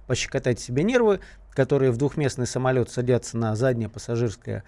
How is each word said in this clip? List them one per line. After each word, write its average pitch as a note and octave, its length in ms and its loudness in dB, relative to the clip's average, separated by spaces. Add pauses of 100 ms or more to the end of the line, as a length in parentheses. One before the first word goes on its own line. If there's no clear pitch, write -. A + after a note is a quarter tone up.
пощекотать B2+ 500 -2
себе B2 240 -2
нервы, A3 380 4 (340)
которые C3+ 380 4
в A2+ 60 -4
двухместный C3 500 -2
самолёт B2+ 420 0
садятся B2 480 0
на A2 160 0
заднее A#2 340 0
пассажирское, A2+ 800 -4